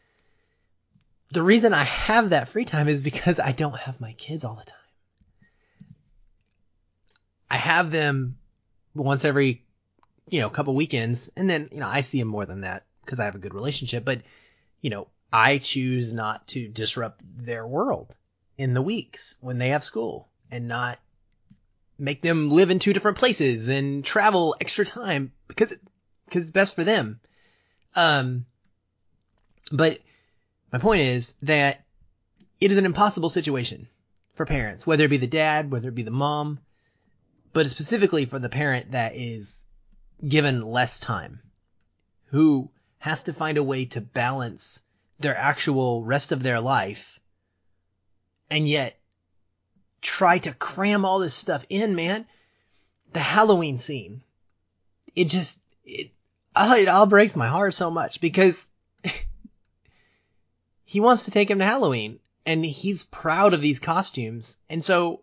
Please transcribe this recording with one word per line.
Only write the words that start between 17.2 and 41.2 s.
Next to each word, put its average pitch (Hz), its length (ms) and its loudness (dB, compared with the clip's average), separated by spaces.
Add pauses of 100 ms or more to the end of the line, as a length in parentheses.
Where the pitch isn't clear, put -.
their 117 280 -8
world 175 500 -4 (420)
in 131 160 0
the 127 80 2
weeks - 600 -6
when 127 160 -8
they 127 120 0
have 147 140 0
school - 460 -6 (220)
and 120 160 -8
not 120 320 -6 (960)
make 143 240 -6
them 160 300 2
live 175 180 8
in 185 100 2
two 202 140 2
different 196 240 0
places 127 500 2
and 139 380 -2
travel 196 560 2
extra - 240 -2
time 160 460 -4 (160)
because, - 260 0 (560)
'cause 175 140 -2
it's 160 80 -14
best 196 240 2
for 170 80 0
them. 156 360 0 (760)
Um, 135 500 2 (1300)
but 156 280 2 (720)
my 123 80 -2
point 202 220 4
is 123 420 -2
that 143 400 2 (760)
it 190 120 4
is 196 60 4
an 190 80 4
impossible 180 440 2
situation 147 580 -4 (460)
for 156 120 -6
parents, 120 420 -4
whether 156 180 6
it 143 40 4
be 143 80 2
the 123 100 -2
dad, 151 440 0
whether 123 180 -4
it 120 60 -10
be 120 80 -6
the 107 80 -10
mom, 147 480 -2 (920)
but 156 160 2
specifically 165 560 0
for 131 140 -8
the 123 100 -6
parent 127 420 -2
that 120 240 -4
is 113 500 -12 (640)
given 139 340 2
less 120 380 -2
time, - 420 -8 (840)